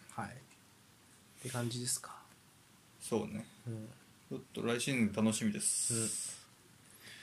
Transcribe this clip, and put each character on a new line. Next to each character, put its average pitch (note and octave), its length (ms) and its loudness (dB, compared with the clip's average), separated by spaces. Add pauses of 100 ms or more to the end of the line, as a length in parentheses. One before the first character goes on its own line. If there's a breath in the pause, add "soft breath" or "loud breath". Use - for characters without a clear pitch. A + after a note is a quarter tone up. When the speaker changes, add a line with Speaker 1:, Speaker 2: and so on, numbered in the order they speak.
(120)
Speaker 1:
は A2 120 -4
い。 G2 40 -8
っ - 40 -12 (1080)
て B2+ 60 -6
感 A#2+ 200 2
じ A#2+ 120 -2
で B2 60 -2
す - 140 0
か。 - 160 -12 (840)
Speaker 2:
そ - 180 0
う - 20 4 (120)
ね。 - 140 -6 (200)
Speaker 1:
う A#2 40 -6
ん。 A2 180 -6 (400)
Speaker 2:
ち C3+ 60 -6
ょ - 20 -4
っ B2 40 -6 (120)
と A2+ 100 -4
来 A#2 180 2
シ C#3 100 0
ー A2+ 220 6
ズ A2+ 80 0
ン G#2+ 40 6
楽 A2 120 6
し - 80 0
み G#2 80 4
で G#2 80 -2
す。 - 840 0 (760 loud breath)